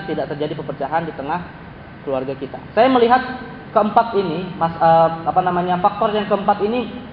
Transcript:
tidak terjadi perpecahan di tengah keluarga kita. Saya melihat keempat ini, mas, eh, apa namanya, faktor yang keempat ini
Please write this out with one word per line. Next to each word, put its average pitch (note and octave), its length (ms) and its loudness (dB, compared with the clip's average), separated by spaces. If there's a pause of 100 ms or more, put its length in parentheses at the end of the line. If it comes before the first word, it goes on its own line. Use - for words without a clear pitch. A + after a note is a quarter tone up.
tidak D#3 240 -4
terjadi D3+ 240 -4
perpecahan D3 560 -4
di - 80 -10
tengah D#3 240 -4 (640)
keluarga C3 320 -4
kita. - 320 -10
Saya A#3 160 4
melihat B3 320 6 (560)
keempat G#3+ 400 2
ini, F#3 400 -2
mas, E3 240 -2
eh, E3 320 6 (160)
apa - 160 2
namanya, F3+ 400 0
faktor G#3 320 2
yang G#3 160 -2
keempat G3+ 320 2
ini A3 500 -4